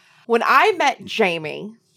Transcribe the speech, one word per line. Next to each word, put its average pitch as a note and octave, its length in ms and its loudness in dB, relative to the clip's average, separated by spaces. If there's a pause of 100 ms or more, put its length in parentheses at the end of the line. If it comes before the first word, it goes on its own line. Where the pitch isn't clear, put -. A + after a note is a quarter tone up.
(260)
When A#3 180 0
I E4 280 4
met D4 320 -2
Jamie, E3+ 720 -4 (220)